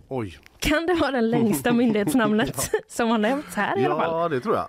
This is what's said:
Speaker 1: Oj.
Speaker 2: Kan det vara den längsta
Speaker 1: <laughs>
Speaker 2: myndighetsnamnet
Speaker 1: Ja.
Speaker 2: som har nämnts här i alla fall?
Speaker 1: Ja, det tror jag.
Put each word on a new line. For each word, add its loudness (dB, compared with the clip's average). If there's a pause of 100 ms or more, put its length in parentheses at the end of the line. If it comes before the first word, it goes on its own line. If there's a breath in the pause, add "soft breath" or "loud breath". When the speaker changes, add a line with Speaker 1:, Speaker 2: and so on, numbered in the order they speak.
Speaker 1:
Oj. -6 (220)
Speaker 2:
Kan 0
det 2
vara 0
den 0
längsta 2
Speaker 1:
<laughs> -
Speaker 2:
myndighetsnamnet 2
Speaker 1:
Ja. -2
Speaker 2:
som -2
har 2
nämnts -2
här -2
i 2
alla 0
fall? -2
Speaker 1:
Ja, 0
det -2
tror 0
jag. -2